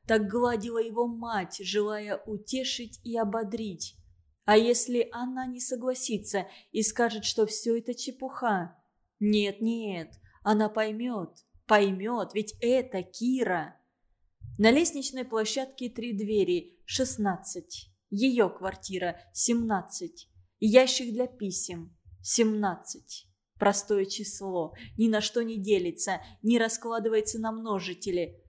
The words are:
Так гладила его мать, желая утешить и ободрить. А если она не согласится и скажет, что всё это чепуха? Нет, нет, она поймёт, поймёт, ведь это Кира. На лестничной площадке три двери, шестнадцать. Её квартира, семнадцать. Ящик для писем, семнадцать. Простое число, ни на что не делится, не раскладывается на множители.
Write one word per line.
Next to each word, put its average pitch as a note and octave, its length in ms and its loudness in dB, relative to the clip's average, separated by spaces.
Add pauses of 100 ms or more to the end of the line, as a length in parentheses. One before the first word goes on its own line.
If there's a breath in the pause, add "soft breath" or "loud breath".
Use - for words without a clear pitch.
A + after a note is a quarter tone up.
Так G#3+ 220 2
гладила A#3 500 0
его A3+ 280 0
мать, A3+ 540 -6
желая G#3 680 -2
утешить A3+ 760 -6
и A#3 120 -6
ободрить. A3 800 -4 (480)
А G#3+ 120 8
если A#3+ 560 4
она B3+ 340 -6
не B3 140 -8
согласится A#3 840 -2 (260 loud breath)
и A3 100 2
скажет, A3 420 2
что A3 220 2
всё A3+ 300 0
это A#3 180 -6
чепуха? A#3+ 840 -4 (400)
Нет, G#3 420 2
нет, A3 540 -4 (280 soft breath)
она G#3+ 260 2
поймёт, G#3+ 680 -4 (300)
поймёт, G3+ 680 2
ведь G#3+ 260 -4
это A#3+ 420 0
Кира. A3 720 -2 (840)
На G#3+ 120 8
лестничной C4+ 540 2
площадке B3 680 -4
три A#3+ 220 -8
двери, G3 760 0
шестнадцать. - 1040 -4 (180)
Её A3+ 400 4
квартира, F#3 720 -6 (140)
семнадцать. A3 960 -2 (300)
Ящик B3 520 6
для B3 140 -2
писем, F3+ 680 -8 (280)
семнадцать. - 1080 0 (300)
Простое G3+ 480 2
число, F#3+ 680 -6 (220 loud breath)
ни A3+ 120 4
на G#3+ 120 2
что G#3+ 220 0
не A3+ 160 -6
делится, F#3+ 600 0 (220 loud breath)
не A#3 160 6
раскладывается A3+ 800 0
на A3 140 -4
множители. F3+ 960 -4